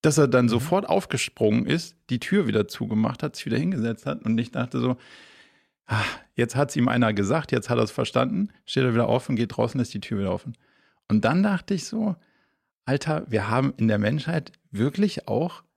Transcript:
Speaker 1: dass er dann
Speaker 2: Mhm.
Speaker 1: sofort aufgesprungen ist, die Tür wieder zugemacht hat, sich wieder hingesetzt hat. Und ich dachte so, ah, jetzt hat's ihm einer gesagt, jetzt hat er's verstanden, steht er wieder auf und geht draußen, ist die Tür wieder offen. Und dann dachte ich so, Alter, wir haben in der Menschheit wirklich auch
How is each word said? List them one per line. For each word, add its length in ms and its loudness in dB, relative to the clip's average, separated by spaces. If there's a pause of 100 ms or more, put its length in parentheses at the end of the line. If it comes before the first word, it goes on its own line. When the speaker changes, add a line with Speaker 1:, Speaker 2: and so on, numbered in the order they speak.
Speaker 1:
dass 160 4
er 100 6
dann 180 6
Speaker 2:
Mhm. 40 4
Speaker 1:
sofort 380 0
aufgesprungen 760 0
ist, 300 -2 (140)
die 100 -2
Tür 260 0
wieder 220 0
zugemacht 540 -2
hat, 140 -6
sich 100 -12
wieder 120 0
hingesetzt 480 -2
hat. 180 -6
Und 140 2
ich 120 -2
dachte 300 -4
so, 160 0 (880)
ah, 180 -2 (300)
jetzt 220 0
hat's 200 0
ihm 120 2
einer 260 2
gesagt, 380 0
jetzt 180 -2
hat 80 2
er's 120 2
verstanden, 600 -2 (160)
steht 180 0
er 80 2
wieder 160 2
auf 220 0
und 60 0
geht 200 -2
draußen, 240 0
ist 140 -4
die 60 -6
Tür 200 -6
wieder 120 -2
offen. 220 -6 (540)
Und 160 4
dann 180 4
dachte 320 0
ich 120 -6
so, 280 -2 (680)
Alter, 440 -2
wir 220 -2
haben 260 2
in 120 2
der 100 2
Menschheit 540 -2 (180)
wirklich 560 -2
auch 380 -4 (120)